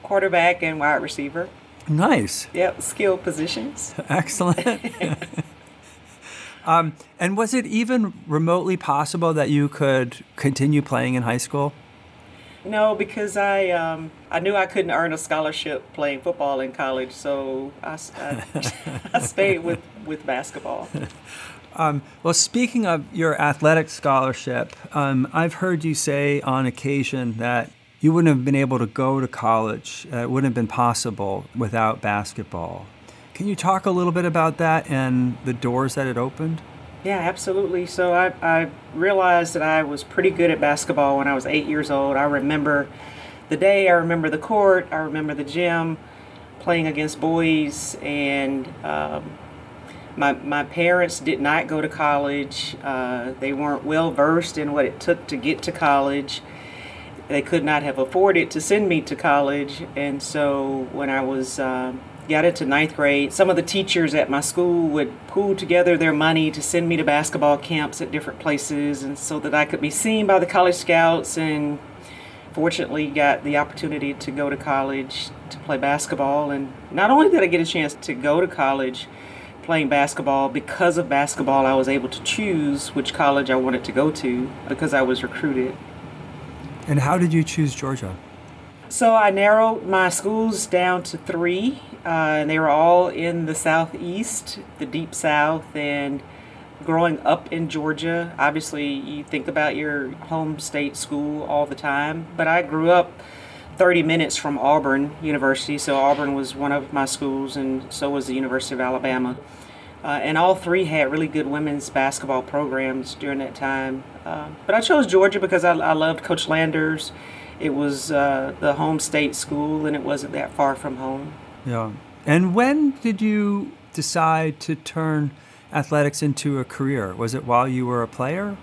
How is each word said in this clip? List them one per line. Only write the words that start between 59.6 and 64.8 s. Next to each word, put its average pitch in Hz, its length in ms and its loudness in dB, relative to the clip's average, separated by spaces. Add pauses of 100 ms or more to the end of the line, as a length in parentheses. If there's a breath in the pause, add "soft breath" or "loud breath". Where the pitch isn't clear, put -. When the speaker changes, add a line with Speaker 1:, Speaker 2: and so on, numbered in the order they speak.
Speaker 1:
and 139 260 -4
so 139 720 -2
when 139 180 -4
I 135 120 0
was, 131 380 -4
uh, 127 340 -2 (360)
got 156 160 4
into 170 200 2
ninth 151 300 2
grade, 143 380 2
some 185 160 4
of 175 80 4
the 170 40 2
teachers 170 520 0
at 151 160 2
my 139 100 0
school 170 480 2